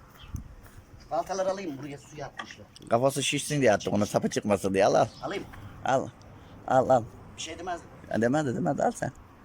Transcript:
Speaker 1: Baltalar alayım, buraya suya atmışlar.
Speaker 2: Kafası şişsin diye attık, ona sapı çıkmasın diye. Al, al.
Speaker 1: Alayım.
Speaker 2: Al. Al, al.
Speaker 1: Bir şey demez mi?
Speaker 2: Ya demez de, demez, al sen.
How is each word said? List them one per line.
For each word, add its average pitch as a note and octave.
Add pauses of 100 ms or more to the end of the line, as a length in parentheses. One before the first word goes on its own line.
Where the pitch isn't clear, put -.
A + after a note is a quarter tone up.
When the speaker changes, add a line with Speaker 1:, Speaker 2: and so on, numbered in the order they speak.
(1120)
Speaker 1:
Baltalar F#3
alayım, F#3
buraya C#3+
suya C#3+
atmışlar. - (240)
Speaker 2:
Kafası C3+
şişsin C#3+
diye A#2
attık, F#2+
ona G#2
sapı -
çıkmasın G2+
diye. G2
Al, C#3+
al. D3+ (160)
Speaker 1:
Alayım. E3+ (400)
Speaker 2:
Al. B2+ (580)
Al, C3
al. B2 (320)
Speaker 1:
Bir -
şey E3
demez F3
mi? - (240)
Speaker 2:
Ya G#2+
demez C#3+
de, A#2
demez, D#3
al A#3+
sen. - (320)